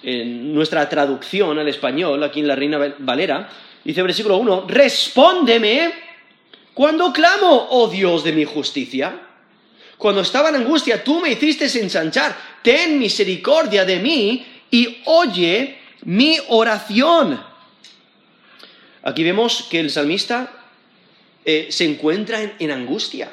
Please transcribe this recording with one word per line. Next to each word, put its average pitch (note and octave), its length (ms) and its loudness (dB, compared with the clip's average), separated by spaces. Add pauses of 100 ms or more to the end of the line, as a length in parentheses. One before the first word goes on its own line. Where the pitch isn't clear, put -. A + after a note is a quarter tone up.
en B2 540 -8
nuestra D3+ 340 0
traducción D3+ 680 -2
al D3+ 80 -2
español, C#3+ 560 -2
aquí C#3+ 160 -4
en D3 80 0
la C#3 80 0
Reina D3 240 -2
Val-, C#3+ 180 -2
Valera, C#3+ 500 -2 (360)
dice D#3 180 -4
versículo F#3+ 360 0
uno, F#3+ 300 0
"Respóndeme C4+ 1300 4 (800)
cuando D#4 400 2
clamo, F4 560 4
oh A#3+ 200 4
Dios F3 340 0
de D#3+ 100 -2
mi D3+ 100 2
justicia. C#3+ 800 -6 (760)
Cuando G3 240 0
estaba C#4+ 280 2
en D4+ 60 0
angustia, A#3+ 480 0
tú D#4+ 180 0
me D#4 100 -2
hiciste C#4+ 340 0 (140)
ensanchar. G3 840 -4
Ten D4+ 380 2
misericordia G3+ 880 0
de F#3 140 0
mí B3 460 -2 (260)
y A#3+ 340 2
oye A3+ 720 0 (260)
mi C#4 340 2 (120)
oración". A3+ 920 2 (1600)
Aquí C3+ 200 -4
vemos G#3 460 -2
que E3 100 -2
el D3+ 120 -4
salmista, G3+ 600 -4 (960)
eh, D#3 240 0
se E3+ 160 -2
encuentra F#3 560 -2
en, G#3 160 -8
en D#3 140 -6
angustia. C3+ 600 -8